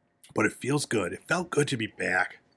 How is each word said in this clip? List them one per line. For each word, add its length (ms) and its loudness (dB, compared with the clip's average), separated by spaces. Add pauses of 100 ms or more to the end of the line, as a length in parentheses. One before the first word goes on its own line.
(340)
but 120 4
it 60 0
feels 340 0
good. 260 0
It 140 -10
felt 240 0
good 180 2
to 80 0
be 120 -2
back, 500 0 (180)